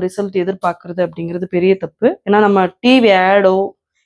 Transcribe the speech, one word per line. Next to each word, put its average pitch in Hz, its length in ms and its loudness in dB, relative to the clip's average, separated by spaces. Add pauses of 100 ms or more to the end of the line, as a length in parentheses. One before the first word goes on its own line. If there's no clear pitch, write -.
ரிசல்ட் 190 400 -6
எதிர்பார்க்கறது 180 640 -6
அப்படிங்கிறது 170 500 -8
பெரிய 185 260 2
தப்பு. 175 260 -4 (180)
ஏன்னா 202 200 2
நம்ம 196 160 2 (220)
டி 247 180 4
வி 220 160 4
ஆடோ 190 340 2 (540)